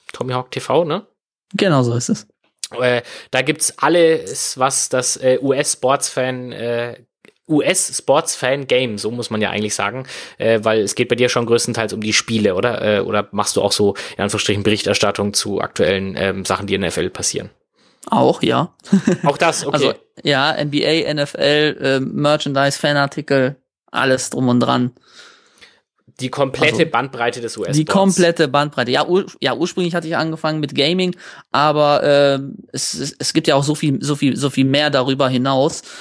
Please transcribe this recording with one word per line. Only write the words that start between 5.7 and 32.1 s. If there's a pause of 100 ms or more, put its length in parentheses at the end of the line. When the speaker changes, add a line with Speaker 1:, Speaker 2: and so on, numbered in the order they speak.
Speaker 1:
äh, (520)
U
S-Sports-Fan-Game,
so
muss
man
ja
eigentlich
sagen, (320)
äh,
weil
es
geht
bei
dir
schon
größtenteils
um
die
Spiele,
oder?
Äh,
oder
machst
du
auch
so, (220)
in
Anführungsstrichen,
Berichterstattung
zu
aktuellen,
ähm,
Sachen,
die
in
der
F
L
passieren? (560)
Speaker 2:
Auch,
ja. (260)
<laughs>
Speaker 1:
Auch
das,
okay.
Speaker 2:
Also, (280)
ja,
N
B
A,
N
F
L,
äh,
Merchandise,
Fanartikel, (340)
alles
drum
und
dran. (1300)
Speaker 1:
Die
komplette
Speaker 2:
Also,
Speaker 1:
Bandbreite
des
U-S-Sports.
Speaker 2:
die
komplette
Bandbreite.
Ja,
ur-, (140)
ja,
ursprünglich
hatte
ich
angefangen
mit
Gaming, (360)
aber,
ähm, (120)